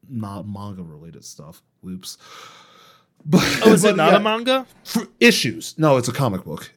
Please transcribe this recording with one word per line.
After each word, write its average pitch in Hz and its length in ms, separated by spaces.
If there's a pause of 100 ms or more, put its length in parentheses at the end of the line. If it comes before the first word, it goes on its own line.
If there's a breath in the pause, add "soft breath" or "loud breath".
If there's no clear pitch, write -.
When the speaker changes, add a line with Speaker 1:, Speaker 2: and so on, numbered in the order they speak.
Speaker 1:
not 104 400
manga 101 360
related 80 420
stuff. - 360 (200)
Whoops. 92 420
<laughs> - 40 (960 soft breath)
But, - 400
Speaker 2:
Oh, 214 60
is 185 140
it 208 60
Speaker 1:
but 190 40
Speaker 2:
not 160 160
Speaker 1:
yeah. 196 60
Speaker 2:
a - 20
manga? 233 480 (160)
Speaker 1:
For - 240 (140)
issues. - 560
No, 156 180
it's 127 140
a - 20
comic 113 320
book. - 340